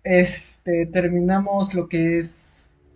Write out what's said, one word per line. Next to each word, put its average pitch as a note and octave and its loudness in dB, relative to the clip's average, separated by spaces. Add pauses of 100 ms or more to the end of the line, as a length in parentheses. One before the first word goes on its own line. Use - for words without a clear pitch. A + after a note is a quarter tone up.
este, F3+ 2
terminamos F#3 0
lo F3 -2
que E3 0
es - -10 (220)